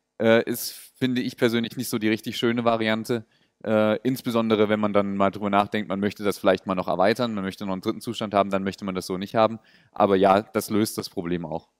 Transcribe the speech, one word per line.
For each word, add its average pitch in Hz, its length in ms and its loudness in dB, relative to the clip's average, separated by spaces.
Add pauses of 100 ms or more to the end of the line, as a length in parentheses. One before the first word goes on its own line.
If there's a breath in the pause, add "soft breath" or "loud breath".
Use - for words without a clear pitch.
(220)
Äh, 113 220 6
ist, - 280 -6 (260)
finde 127 240 0
ich 127 160 -6
persönlich, 117 400 0
nicht 123 120 -6
so 123 80 -4
die 110 120 0
richtig 110 280 -2
schöne 117 280 0
Variante. 110 600 0 (380)
Äh, 107 400 2
insbesondere, 113 680 2
wenn 107 100 2
man 104 140 0
dann 101 240 2
mal 98 140 2
drüber 104 180 -6
nachdenkt, 101 400 0
man 98 100 -4
möchte 101 240 -4
das 98 140 0
vielleicht 95 280 2
mal 95 100 -2
noch 90 120 -4
erweitern, 110 460 0
man 101 100 -6
möchte 95 220 -8
noch 95 80 -4
einen 92 80 -6
dritten 110 200 -4
Zustand 107 320 -8
haben, 98 160 2
dann 95 140 -2
möchte 98 220 -6
man 95 100 -6
das 90 100 -6
so 92 120 -6
nicht 101 180 -8
haben. 110 240 2 (320 soft breath)
Aber 101 240 4
ja, 95 260 6
das - 280 -6
löst 107 280 0
das 104 120 -8
Problem 87 360 -6
auch. 80 240 -10 (100)